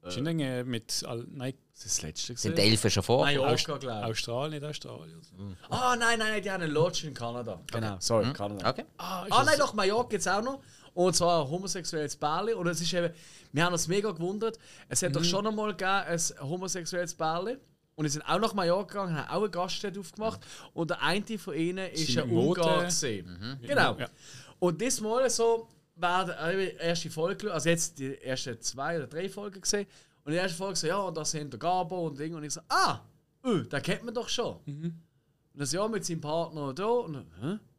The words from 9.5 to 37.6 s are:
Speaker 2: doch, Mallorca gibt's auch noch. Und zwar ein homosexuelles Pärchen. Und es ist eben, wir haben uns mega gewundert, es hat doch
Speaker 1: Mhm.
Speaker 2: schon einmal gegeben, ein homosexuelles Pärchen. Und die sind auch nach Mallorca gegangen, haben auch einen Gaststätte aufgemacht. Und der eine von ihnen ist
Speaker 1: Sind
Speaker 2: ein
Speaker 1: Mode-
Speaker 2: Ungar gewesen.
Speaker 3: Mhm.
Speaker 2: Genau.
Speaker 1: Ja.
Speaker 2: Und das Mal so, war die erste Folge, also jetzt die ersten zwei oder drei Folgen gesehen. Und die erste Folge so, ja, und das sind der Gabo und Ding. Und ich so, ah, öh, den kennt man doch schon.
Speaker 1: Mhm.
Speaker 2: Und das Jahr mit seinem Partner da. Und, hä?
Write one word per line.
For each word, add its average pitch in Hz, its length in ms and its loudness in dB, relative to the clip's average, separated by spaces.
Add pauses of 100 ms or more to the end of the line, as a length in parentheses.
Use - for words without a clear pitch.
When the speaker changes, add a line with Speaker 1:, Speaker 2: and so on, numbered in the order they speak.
Speaker 2:
doch, 285 160 2
Mallorca 208 340 2
gibt's 190 180 -2
auch 190 160 2
noch. 269 180 -6 (340)
Und 175 220 4
zwar 175 280 6
ein 131 60 -6
homosexuelles 165 680 -4
Pärchen. 180 380 0
Und 180 120 0
es 170 140 0
ist 170 120 0
eben, 175 200 2 (400)
wir 151 120 4
haben 180 80 4
uns 170 160 0
mega 202 220 2
gewundert, 202 480 -2 (300)
es 131 140 0
hat 156 120 2
doch 160 60 2
Speaker 1:
Mhm. 165 40 0
Speaker 2:
schon 190 220 2
einmal 214 240 0
gegeben, 190 200 -2
ein 175 300 0 (280)
homosexuelles 175 680 -4
Pärchen. 175 440 -2 (360)
Und 156 100 -2
die 151 60 2
sind 147 120 -4
auch 165 180 2
nach 208 140 0
Mallorca 190 500 2
gegangen, 170 120 -2
haben 143 140 -4
auch 180 120 0
einen 202 100 -2
Gaststätte 180 480 -4
aufgemacht. 214 400 -6 (340)
Und 160 160 -2
der 170 120 -2
eine 202 360 0
von 180 160 -8
ihnen 180 380 -2
ist 156 160 0
Speaker 1:
Sind 151 160 2
Speaker 2:
ein 127 60 -2
Speaker 1:
Mode- 175 300 4
Speaker 2:
Ungar 160 200 6
gewesen. 101 580 -2 (220)
Speaker 3:
Mhm. 120 60 -14
Speaker 2:
Genau. 175 320 4
Speaker 1:
Ja. 123 100 -6 (500)
Speaker 2:
Und 175 240 2
das 247 180 0
Mal 233 300 2
so, 233 380 2 (280)
war 180 280 2
die 175 540 -2
erste 170 320 -2
Folge, 185 420 -2
also 156 160 0
jetzt 170 300 2
die 135 240 -4
ersten 127 380 -4
zwei 147 360 -4
oder 143 100 -4
drei 160 220 -8
Folgen 196 320 -10
gesehen. 202 260 0 (380)
Und 147 80 -4
die 165 60 2
erste 180 180 -2
Folge 190 200 -4
so, - 100 -2
ja, 175 120 0
und 185 180 -4
das 151 160 -4
sind 147 200 -6
der 120 80 -10
Gabo 180 460 0
und 143 120 -6
Ding. 160 160 -6
Und 151 100 -10
ich 147 80 -6
so, 156 160 -10
ah, 262 320 4 (440)
öh, 196 200 2
den 139 180 -4
kennt 196 220 -2
man 233 100 -8
doch 233 140 -4
schon. 139 360 -2
Speaker 1:
Mhm. 151 200 -10 (680)
Speaker 2:
Und 139 80 -10
das 139 120 -2
Jahr 196 160 0
mit 202 160 -4
seinem 170 180 -4
Partner 151 500 -2
da. 180 140 -4
Und, 226 300 0 (240)
hä? 170 180 -4 (200)